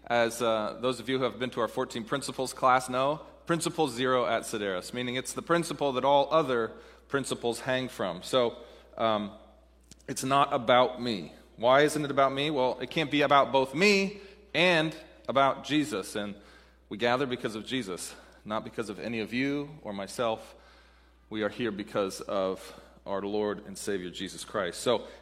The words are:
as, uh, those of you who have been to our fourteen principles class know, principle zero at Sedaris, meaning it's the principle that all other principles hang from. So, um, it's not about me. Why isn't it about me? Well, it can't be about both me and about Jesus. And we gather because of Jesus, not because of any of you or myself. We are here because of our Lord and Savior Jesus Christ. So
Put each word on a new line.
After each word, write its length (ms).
as, 360
uh, 400
those 180
of 80
you 80
who 80
have 140
been 120
to 120
our 40
fourteen 380
principles 480
class 380
know, 320
principle 420
zero 380
at 160
Sedaris, 500
meaning 220
it's 180
the 80
principle 520
that 120
all 260
other 400
principles 520
hang 280
from. 340
So, 360
um, 320
it's 180
not 280
about 480
me. 320
Why 240
isn't 240
it 60
about 240
me? 160
Well, 320
it 80
can't 200
be 120
about 280
both 240
me 460
and 420
about 380
Jesus. 520
And 180
we 80
gather 260
because 300
of 100
Jesus, 500
not 160
because 280
of 100
any 200
of 120
you 380
or 120
myself. 600
We 120
are 60
here 220
because 500
of 540
our 160
Lord 440
and 120
Savior 320
Jesus 340
Christ. 380
So 220